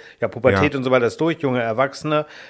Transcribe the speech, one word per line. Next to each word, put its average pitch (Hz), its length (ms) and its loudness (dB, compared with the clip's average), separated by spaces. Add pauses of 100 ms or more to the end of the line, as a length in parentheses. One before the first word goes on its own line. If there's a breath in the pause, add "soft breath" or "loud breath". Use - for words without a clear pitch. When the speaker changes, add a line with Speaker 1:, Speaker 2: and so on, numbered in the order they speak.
(180 loud breath)
Speaker 1:
ja, 117 80 -2
Pubertät 123 460 2
Speaker 2:
Ja. 139 40 -6
Speaker 1:
und 131 60 -4
so 127 80 0
weiter 127 140 4
ist 117 160 -2
durch, 160 180 0
junge 127 220 -2
Erwachsene. 139 640 -2 (240 loud breath)